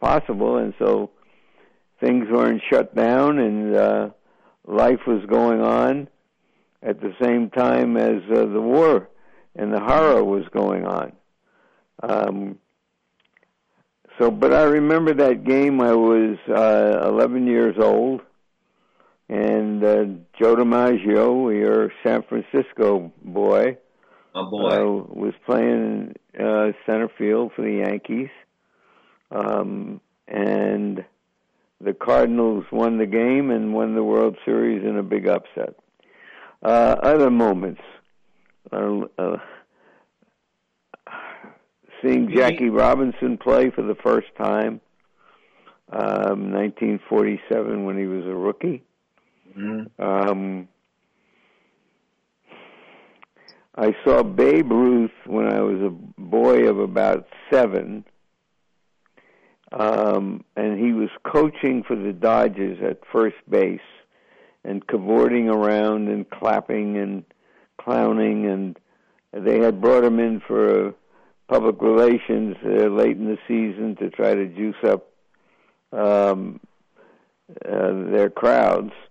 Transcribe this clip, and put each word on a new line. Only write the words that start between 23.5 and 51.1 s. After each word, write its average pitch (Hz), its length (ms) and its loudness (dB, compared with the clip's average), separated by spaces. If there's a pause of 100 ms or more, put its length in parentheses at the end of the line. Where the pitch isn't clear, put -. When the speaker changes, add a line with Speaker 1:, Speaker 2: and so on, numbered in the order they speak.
Speaker 2:
A 95 100 -8
boy. 98 240 -4
Speaker 1:
uh, 104 160 0
was 101 480 -6 (140)
playing, 117 680 -2 (240)
uh, 107 340 0 (120)
center 113 320 -2
field 107 400 -2
for 113 60 -6
the 107 240 -4
Yankees. 113 420 -6 (1000)
Um, 104 720 -6 (260)
and 104 760 -2 (760)
the 98 140 -6
Cardinals 120 760 0
won 113 280 0
the 110 80 0
game 123 440 0
and 110 220 -2
won 110 220 -2
the 110 100 0
World 110 400 0
Series 113 400 -2
in 104 140 -4
a 101 40 -4
big 98 240 -4
upset. - 480 -4 (880)
Uh, 117 400 4
other 147 280 4
moments. 98 500 0 (920)
Uh, 104 280 -4 (180)
uh, 90 180 -4 (2750)
seeing 127 260 0
Speaker 2:
Mm-hmm. 101 100 -2
Speaker 1:
Jackie 123 340 2
Robinson 123 680 0
play 127 320 2
for - 120 -6
the 104 140 -4
first 113 320 0 (100)
time, 107 420 -2 (1120)
um, 101 580 -2
nineteen 104 480 -2 (100)
forty-seven 107 760 -2
when 98 140 -6
he 98 80 -4
was 92 180 -6
a 92 100 -8
rookie. 104 480 -4 (760)
Speaker 2:
Mm-hmm. 110 460 -10
Speaker 1:
Um, 98 680 -4 (3000)